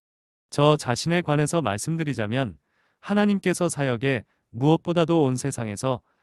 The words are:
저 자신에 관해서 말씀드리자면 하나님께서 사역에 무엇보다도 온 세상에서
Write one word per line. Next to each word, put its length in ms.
저 260
자신에 440
관해서 420
말씀드리자면 960
하나님께서 680
사역에 560
무엇보다도 720
온 120
세상에서 680